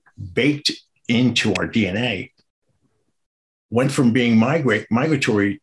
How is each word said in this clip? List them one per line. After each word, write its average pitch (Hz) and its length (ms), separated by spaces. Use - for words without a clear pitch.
baked 143 380
into 117 460
our 87 120
D 104 200
N 90 100
A, 110 360
went 135 220
from 120 200
being 120 260
migrate-, 123 520
migratory 117 720